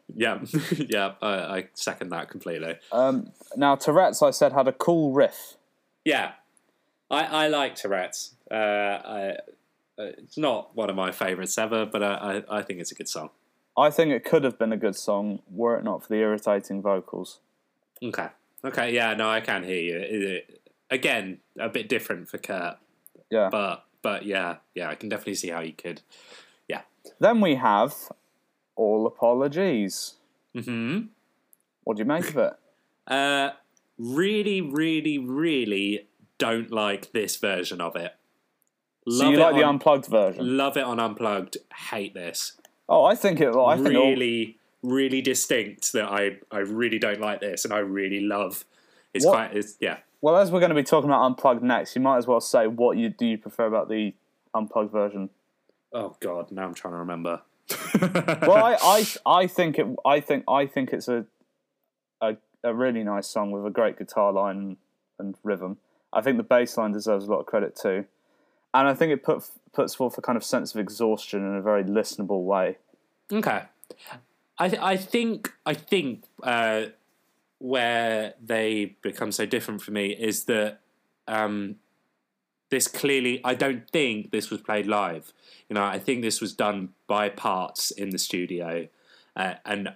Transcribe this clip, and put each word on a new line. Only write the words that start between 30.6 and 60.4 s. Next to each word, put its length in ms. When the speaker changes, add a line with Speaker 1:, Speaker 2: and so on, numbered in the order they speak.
Speaker 2:
What 140
do 40
you 60
make 220
of 80
it? 200
Speaker 1:
<laughs> 60
Uh, 460
really, 640
really, 560
really 880
don't 340
like 400
this 260
version 440
of 140
it. 180
Speaker 2:
So 160
Speaker 1:
Love 100
Speaker 2:
you 60
Speaker 1:
it 20
Speaker 2:
like 140
the 80
Speaker 1:
on 120
Speaker 2:
unplugged 300
version? 520
Speaker 1:
Love 200
it 60
on 160
unplugged. 580
Hate 240
this. 400
Speaker 2:
Oh, 180
I 100
think 260
it, 140
I 220
think 180
all 160
Speaker 1:
Really, 460
really 400
distinct 720
that 120
I, 320
I 80
really 400
don't 200
like 220
this, 240
and 80
I 60
really 420
love. 420
It's 120
Speaker 2:
What 60
Speaker 1:
quite, 260
it's, 220
yeah. 180
Speaker 2:
Well, 160
as 140
we're 80
gonna 160
be 80
talking 260
about 160
unplugged 380
next, 320
you 80
might 140
as 100
well 140
say 260
what 300
you, 120
do 160
you 140
prefer 260
about 240
the 240
unplugged 380
version. 400
Speaker 1:
Oh 280
God, 320
now 140
I'm 100
trying 180
to 60
remember. 420
<laughs> 320
Speaker 2:
Well, 520
I, 180
I, 240
I 60
think 320
it, 80
I 140
think, 280